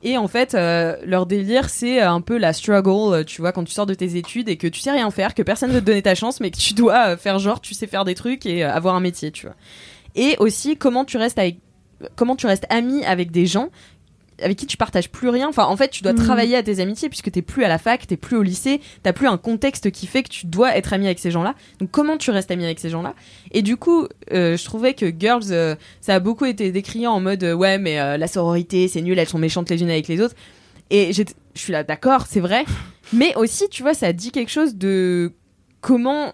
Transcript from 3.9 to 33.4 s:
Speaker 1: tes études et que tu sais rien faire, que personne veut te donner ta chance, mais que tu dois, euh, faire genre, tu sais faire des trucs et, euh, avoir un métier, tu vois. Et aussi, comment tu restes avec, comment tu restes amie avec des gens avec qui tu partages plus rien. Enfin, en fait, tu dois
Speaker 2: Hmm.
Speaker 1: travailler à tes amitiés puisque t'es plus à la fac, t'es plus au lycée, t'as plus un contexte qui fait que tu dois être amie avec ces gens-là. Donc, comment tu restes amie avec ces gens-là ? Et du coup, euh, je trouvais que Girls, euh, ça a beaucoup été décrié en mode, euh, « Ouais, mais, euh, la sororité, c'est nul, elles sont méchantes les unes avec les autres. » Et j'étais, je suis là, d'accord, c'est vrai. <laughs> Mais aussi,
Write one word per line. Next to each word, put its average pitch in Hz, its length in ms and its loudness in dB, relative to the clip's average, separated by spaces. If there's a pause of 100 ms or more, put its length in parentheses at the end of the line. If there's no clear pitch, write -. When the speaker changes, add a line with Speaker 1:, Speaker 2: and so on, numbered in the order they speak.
Speaker 1:
tes 180 220 -4
études 220 320 -6
et 175 80 -2
que 170 100 -4
tu 165 140 -4
sais 269 100 -4
rien 247 220 2
faire, 196 200 -2
que - 100 -2
personne 220 280 0
veut 254 100 4
te 190 60 -2
donner 202 160 4
ta 185 140 4
chance, 233 240 -4
mais 196 100 -2
que - 80 -14
tu - 160 0
dois, 220 360 6
euh, 175 60 0
faire 196 220 -2
genre, 202 220 -2
tu - 140 -14
sais 214 120 -6
faire 196 180 -4
des 185 120 -2
trucs 254 300 -6
et, 170 180 0
euh, 143 80 0
avoir 180 240 0
un 180 40 2
métier, 175 300 -4
tu - 160 -18
vois. - 80 -18 (600)
Et 269 240 4
aussi, 247 360 2
comment 254 280 2
tu 262 140 -6
restes 220 200 0
avec, 180 200 0 (580)
comment 247 180 2
tu 262 140 -4
restes 196 200 0
amie 247 360 0
avec 180 260 -2
des 175 160 2
gens 202 220 0 (760)
avec 196 160 -2
qui 277 80 -8
tu - 100 -6
partages 208 320 -2
plus - 200 -4
rien. 247 200 0
Enfin, 240 180 2
en 185 100 0
fait, 269 140 2
tu - 120 -12
dois 233 120 2
Speaker 2:
Hmm. - 20 2
Speaker 1:
travailler 233 400 2
à 233 80 2
tes 196 160 0
amitiés 208 280 -2
puisque - 220 -6
t'es 175 120 -2
plus - 200 -4
à 208 60 4
la 165 100 2
fac, 233 300 0
t'es 175 80 -2
plus - 200 -4
au 220 60 4
lycée, 262 380 0 (240)
t'as 185 80 2
plus 269 160 2
un 196 80 2
contexte 226 560 -2
qui 185 160 -12
fait 262 160 0
que - 60 -14
tu - 160 -12
dois 190 300 2
être - 180 -2
amie 196 120 0
avec 180 140 -2
ces 175 100 -2
gens-là. 175 240 -2 (240)
Donc, 185 140 -6
comment 302 240 2
tu 269 160 -2
restes 190 180 -2
amie 180 140 -2
avec 165 160 -6
ces 170 100 -6
gens-là ? 170 240 -6 (380)
Et 220 100 2
du 220 140 0
coup, 339 320 2 (240)
euh, 175 240 2
je 170 80 -8
trouvais 247 300 -2
que 226 120 -2 (100)
Girls, 220 360 0
euh, 165 240 0 (240)
ça 190 160 0
a - 20 4
beaucoup 220 280 0
été 208 260 -2
décrié 202 340 -4
en 220 140 2
mode, 185 240 -2
euh, « 170 100 2
Ouais, 190 240 4
mais, 156 220 -2
euh, 143 160 0
la 160 100 -2
sororité, 175 640 0
c'est 170 140 -4
nul, 180 140 0
elles 165 120 2
sont 165 100 -4
méchantes 160 320 -2
les 170 100 0
unes 175 100 0
avec 156 180 -2
les 170 120 0
autres. » 240 140 0 (560)
Et 196 220 4
j'étais, 202 220 -2 (200)
je - 60 -16
suis - 120 -6
là, 151 120 -2
d'accord, 254 440 0
c'est 202 120 0
vrai. 202 240 0 (240)
<laughs> - 240 -14
Mais 262 240 4
aussi, 233 320 0